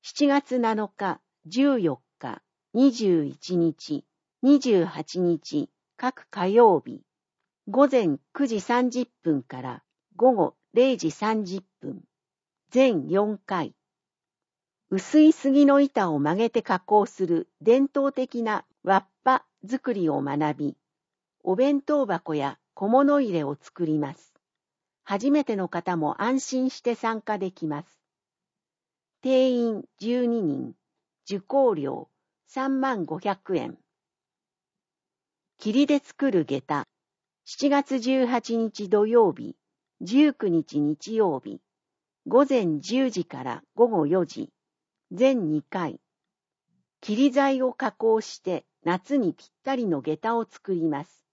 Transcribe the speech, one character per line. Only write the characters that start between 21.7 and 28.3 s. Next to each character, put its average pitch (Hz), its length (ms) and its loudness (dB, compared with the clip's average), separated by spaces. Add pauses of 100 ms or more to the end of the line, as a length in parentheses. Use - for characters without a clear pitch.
当 285 240 -2
箱 165 300 -6
や 139 240 -6 (160)
小 196 140 -6
物 277 340 4
入 214 100 -2
れ 160 120 -2
を 143 140 -6
作 - 280 -8
り 156 120 -2
ま 143 140 -4
す。 - 220 -20 (680)
初 202 280 -2
め 294 120 2
て 226 140 -4
の 185 120 -4
方 175 280 -4
も 151 240 -2
安 254 200 0
心 262 280 -2
し - 140 -10
て 240 120 -2
参 226 280 -4
加 214 160 -4
で 185 120 -4
き 165 160 -10
ま 151 160 -6
す。 - 60 -20 (1300)